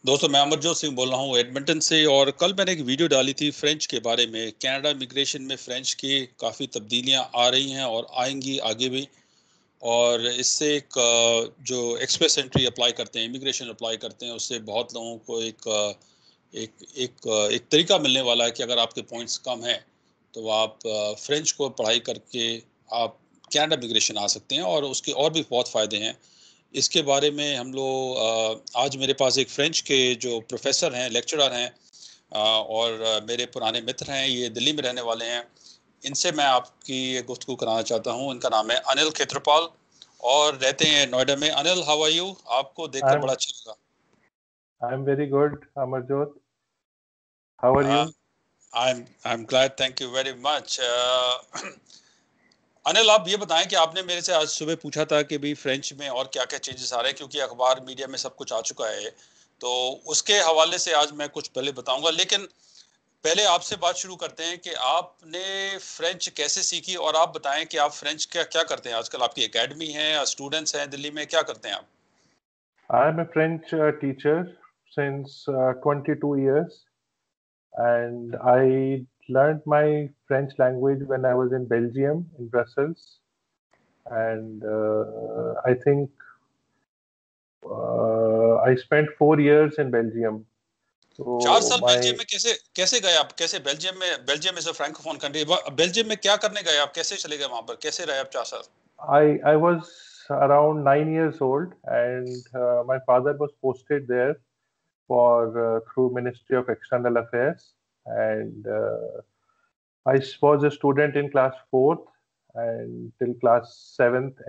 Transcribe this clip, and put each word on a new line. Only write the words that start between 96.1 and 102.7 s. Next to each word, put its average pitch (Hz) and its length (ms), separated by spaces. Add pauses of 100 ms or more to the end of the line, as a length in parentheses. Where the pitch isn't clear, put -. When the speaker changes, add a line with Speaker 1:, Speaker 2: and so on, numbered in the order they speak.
Speaker 1:
क्या 202 200
करने 208 260
गए 165 140
आप? 143 180
कैसे 170 220
चले 151 220
गए 143 60
वहां 123 180
पर? 120 120
कैसे 151 300
रहे 143 140
आप 131 140
चार 123 120
साल? 107 160 (500)
Speaker 2:
I, 147 280
I 151 240
was 170 180 (500)
around 143 540
nine 147 240
years 160 260
old 139 320 (220)
and, 123 460
uh, 123 520